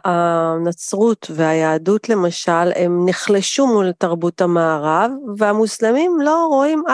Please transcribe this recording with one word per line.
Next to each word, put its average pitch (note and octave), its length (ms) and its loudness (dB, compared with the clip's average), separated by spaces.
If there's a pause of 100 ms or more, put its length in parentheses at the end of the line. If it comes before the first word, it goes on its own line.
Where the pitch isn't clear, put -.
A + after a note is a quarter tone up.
הנצרות E3+ 1300 -2
והיהדות, D#3+ 720 0
למשל, F3 680 0
הם F3 340 0
נחלשו G3+ 580 0
מול G3+ 240 2
תרבות E3+ 500 -2
המערב, E3 720 2 (260)
והמוסלמים A3 840 0
לא D#4+ 280 0
רואים D4+ 340 0 (100)